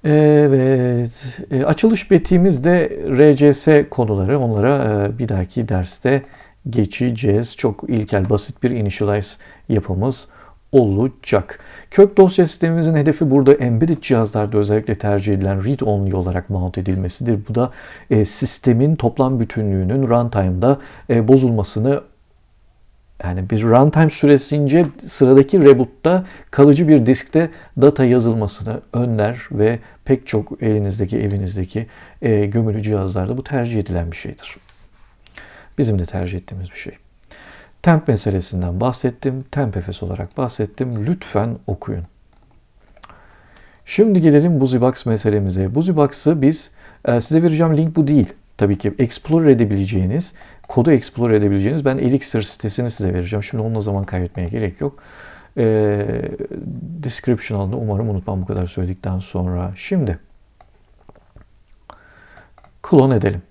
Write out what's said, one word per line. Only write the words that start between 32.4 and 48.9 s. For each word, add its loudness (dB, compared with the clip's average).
gömülü -2
cihazlarda -4
bu -10
tercih -4
edilen -6
bir -14
şeydir. -16
Bizim 0
de -4
tercih -8
ettiğimiz -14
bir -20
şey. -16
Temp 2
meselesinden -4
bahsettim. -4
Temp -4
F -6
S -10
olarak -10
bahsettim. -6
Lütfen -4
okuyun. -8
Şimdi 2
gelelim 4
Busybox 0
meselemize. -2
Busybox'ı 0
biz, 0
e, 0
size 0
vereceğim 2
link 0
bu 2
değil. 2
Tabii 0
ki -4